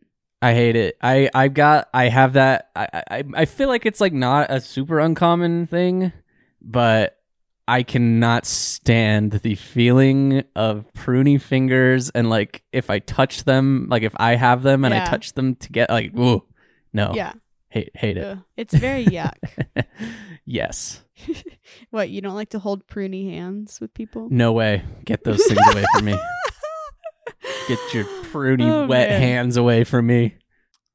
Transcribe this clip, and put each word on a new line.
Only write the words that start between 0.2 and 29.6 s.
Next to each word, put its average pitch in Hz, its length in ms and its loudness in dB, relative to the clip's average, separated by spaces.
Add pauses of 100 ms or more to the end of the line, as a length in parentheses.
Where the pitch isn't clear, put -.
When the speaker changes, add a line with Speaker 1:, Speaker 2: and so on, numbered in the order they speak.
Speaker 1:
I 123 140 4
hate 117 200 4
it. 110 260 0
I, 131 320 2
I've 135 220 2
got, 147 400 4
I 127 140 4
have 131 240 4
that. 135 420 2
I, 90 340 -6
I, 127 160 -8 (100)
I - 100 0
feel - 240 -4
like 240 180 -2
it's, 214 140 -4
like, 190 120 0
not 135 380 0
a 135 100 -2
super 151 380 -4
uncommon 170 720 0
thing, 180 440 -2 (480)
but 110 560 0 (520)
I 123 160 2
cannot 117 600 2
stand 107 840 0
the 107 240 -4
feeling 135 880 2 (140)
of 107 280 -2 (100)
pruny 135 460 2
fingers. 131 680 0
And, 117 180 0
like, 110 440 -4
if 127 180 -4
I 104 80 0
touch - 460 -4
them, 135 440 2
like, 117 140 0
if 107 140 -4
I 117 180 2
have 123 300 2
them 135 200 2
and 123 80 2
I - 60 2
Speaker 2:
Yeah. 185 120 -2
Speaker 1:
touch - 240 -6
them 131 200 -2
to - 160 -20
get, 117 200 0
like, 113 280 -2
ooh, 123 240 2 (500)
no. 104 220 -2
Speaker 2:
Yeah. 208 200 -8 (340)
Speaker 1:
Hate, - 260 -6
hate 202 220 -4
it. 90 80 -6
Speaker 2:
Ugh. 196 140 -12 (180)
It's 226 180 -8
very 254 320 0
yuck. 175 280 -4 (420)
Speaker 1:
<laughs> - 100 -4 (580)
Yes. - 600 -10 (220)
Speaker 2:
<laughs> 339 60 -8 (580)
What, 214 200 -4
you 196 100 -10
don't 190 140 -10
like 208 160 -10
to 220 80 -8
hold 202 300 -6
pruny 190 420 -8
hands 185 500 -12
with 220 140 -14
people? 226 360 -14
Speaker 1:
No 120 220 2
way. 110 300 0 (220)
Get - 200 -4
those - 220 0
things - 140 2 (120)
away - 120 0 (100)
from - 120 0
me. 104 100 -2
Speaker 2:
<laughs> - 1500 -12
Speaker 1:
Get 123 100 -4 (160)
your 110 100 -2 (200)
pruny 131 440 0
Speaker 2:
Oh, 302 180 2
Speaker 1:
wet 127 240 2
Speaker 2:
man. - 100 2
Speaker 1:
hands 123 360 0
away 120 280 4